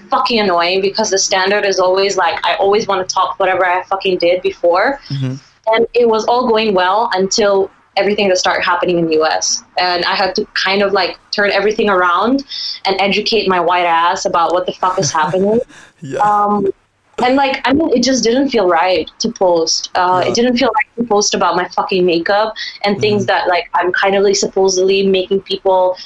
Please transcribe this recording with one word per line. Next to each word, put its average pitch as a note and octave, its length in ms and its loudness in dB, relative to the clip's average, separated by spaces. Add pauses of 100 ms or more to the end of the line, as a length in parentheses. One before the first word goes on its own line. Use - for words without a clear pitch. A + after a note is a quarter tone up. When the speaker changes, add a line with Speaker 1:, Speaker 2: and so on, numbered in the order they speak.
(100)
Speaker 1:
fucking B3+ 300 0
annoying F3+ 400 0
because G3 300 -2
the F#3+ 80 0
standard G3 460 0
is F#3+ 140 0
always, F#3+ 380 0
like, E3 280 -2
I F3 120 -2
always G3 320 0
wanna F#3+ 160 -2
top - 340 -2
whatever F#3 260 0
I F3+ 200 0
fucking F#3+ 340 -4
did F3 240 2
before. F#3+ 560 0 (100)
Speaker 2:
Mm-hmm. C3 260 -4 (340)
Speaker 1:
And A3+ 260 2
it A#3+ 140 4
was A3 180 0
all A#3+ 220 0
going A3 260 2
well F#3+ 400 2
until G3 560 0 (260)
everything G#3 340 0
that F3+ 80 2
started - 260 -2
happening F3+ 340 0
in E3+ 80 0
the D#3+ 80 -2
U D#3 120 2
S. - 360 -2 (160)
And F3+ 280 -2
I F#3 100 -2
had F#3 200 -2
to G#3+ 80 -2 (100)
kind G3 280 -2
of, G3 100 2
like, F3+ 240 0 (140)
turn G3+ 220 0
everything G#3 360 0
around F#3+ 540 2 (420)
and F#3+ 160 -2
educate G3+ 480 0
my F#3 120 2
white F3 240 2
ass F3 400 0
about E3+ 280 0
what F3+ 140 0
the F#3+ 60 -4
fuck F#3 260 -2
is D#3 140 -2
happening. F#3 520 0
Speaker 2:
<laughs> - 60 -14 (340)
Yeah. C3+ 140 -8
Speaker 1:
Um, G#3 480 0 (580)
and, B3+ 120 2
like, C4+ 280 0
I B3+ 80 0
mean, D#4 240 0
it B3 60 2
just A#3+ 220 0
didn't B3+ 240 2
feel G#3 200 0
right F3 400 2 (120)
to A#3 100 -2
post. E3+ 640 0
Uh, F#3 300 2
Speaker 2:
Yeah. F3+ 60 0
Speaker 1:
it F#3 40 -2
didn't A#3+ 220 2
feel C4+ 180 2
right - 220 -2
to A#3 120 -4
post G#3 240 2
about F#3 220 0
my F3+ 140 -2
fucking F#3 360 -2
makeup G3+ 500 0 (300)
and G3+ 160 0
things G#3 220 0
Speaker 2:
Mm-hmm. F#3 40 -4
Speaker 1:
that, F3+ 200 0
like, F3 280 0
I'm F3+ 180 0
kind G3 240 0
of, G3 80 2
like, G3+ 100 2
supposedly F#3+ 720 0
making F#3+ 360 0
people F#3 640 0